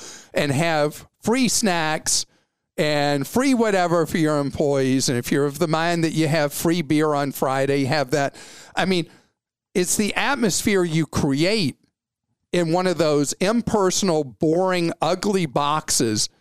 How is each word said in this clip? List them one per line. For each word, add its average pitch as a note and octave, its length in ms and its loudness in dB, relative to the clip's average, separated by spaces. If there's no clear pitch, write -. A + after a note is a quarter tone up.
and D3 180 0
have D#3 560 0
free B3 260 2
snacks E3 760 0
and C#3+ 500 0
free C4 260 2
whatever F3+ 520 2
for - 120 -2
your D3+ 220 2
employees. C3+ 680 0
And B2 80 0
if A#2 140 -6
you're C#3+ 140 2
of C#3+ 140 -6
the E3+ 80 0
mind E3 360 0
that D#3+ 80 0
you D#3 160 0
have D3 260 0
free E3+ 280 0
beer D3+ 320 2
on C#3+ 180 -2
Friday, C3+ 540 0
have C3+ 260 0
that. C#3 240 0
I F#3 100 0
mean, F3+ 240 0
it's F#3 240 0
the G#3 180 0
atmosphere G#3+ 680 -2
you D#3+ 220 0
create D#3 720 -2
in F3 180 0
one F3+ 160 0
of E3+ 100 0
those D3 360 2
impersonal, F#3+ 880 0
boring, E3+ 800 0
ugly F#3 440 0
boxes C#3+ 840 0